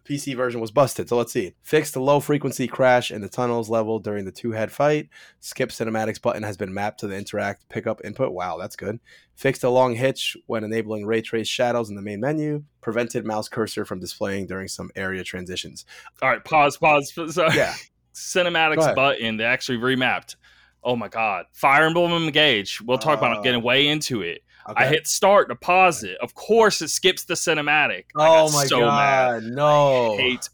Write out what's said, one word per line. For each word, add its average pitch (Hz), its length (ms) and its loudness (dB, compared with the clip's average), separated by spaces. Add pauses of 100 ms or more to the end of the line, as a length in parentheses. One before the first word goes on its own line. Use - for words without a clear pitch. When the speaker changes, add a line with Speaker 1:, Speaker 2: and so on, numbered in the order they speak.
Speaker 1:
P 143 120 -6
C 139 160 -8
version 120 260 -2
was 113 120 -6
busted. 127 360 2
So 120 100 0
let's 117 140 0
see. 101 300 -2
Fixed 151 320 0
the 131 80 -4
low 143 180 4
frequency 143 480 -2
crash 127 440 2
in 107 100 -8
the 98 80 -10
tunnels 117 400 -2
level 110 300 0
during 104 260 -6
the 92 60 -10
two 117 220 -8
head 110 180 -4
fight. 151 380 0 (300)
Skip - 300 -6
cinematics 110 500 -4
button 107 220 -2
has 104 160 -8
been 95 160 -8
mapped 101 280 -6
to 107 60 -8
the 98 80 -8
interact 101 540 -8
pickup 110 340 -6
input. 127 300 -6
Wow, 90 240 -6
that's 98 180 -12
good. 107 240 -8 (360)
Fixed - 280 -2
a 127 60 2
long 127 240 4
hitch 131 420 -2 (120)
when 113 160 -4
enabling 107 420 -6
ray 113 160 0
trace 113 260 -4
shadows 120 440 -2
in 101 40 -10
the 101 60 -12
main 104 180 -8
menu. 147 440 -4 (180)
Prevented 117 420 -4
mouse 107 260 -4
cursor 110 360 -6
from 95 140 -10
displaying 98 480 -6
during 95 200 -8
some 95 280 -12
area 95 280 -6
transitions. 90 600 -12 (380)
Speaker 2:
All 131 60 0
right, 117 140 -2
pause, 147 340 2
pause. 147 360 2
<laughs> 165 220 -8
Sorry. 160 200 2
Speaker 1:
Yeah. 139 200 0 (380)
Speaker 2:
Cinematics 165 600 0
Speaker 1:
Go 156 80 2
ahead. 127 120 2
Speaker 2:
button, 123 420 0
they 110 60 -2
actually 123 360 -2
remapped. 127 560 -2 (480)
Oh 123 120 0
my 107 120 -6
God. 104 440 -2
Fire 147 340 4
Emblem 170 260 2
Engage. 151 680 2
We'll 123 200 0
talk 151 180 2
about 123 140 2
it. - 40 0
I'm 107 40 -8
Speaker 1:
Oh. 104 40 -8
Speaker 2:
getting 120 200 0
way 131 240 2
into 147 340 -2
it. 85 200 -8 (240)
I 107 60 -14 (140)
Speaker 1:
Okay. 131 100 0
Speaker 2:
hit 156 120 -4
start 196 420 4
to 120 60 -6
pause 175 480 2
it. 92 180 -10
Of 120 140 -10
course, 220 460 4
it 156 80 -6
skips - 360 0
the 175 80 -4
cinematic. 147 720 0 (100)
I 151 120 6
Speaker 1:
Oh 160 200 8
Speaker 2:
got 151 60 0
Speaker 1:
my 143 120 4
Speaker 2:
so 131 140 2
mad. 131 640 4
Speaker 1:
God, - 20 -12
no. 135 720 4
Speaker 2:
I 101 40 -2
hate 127 360 -2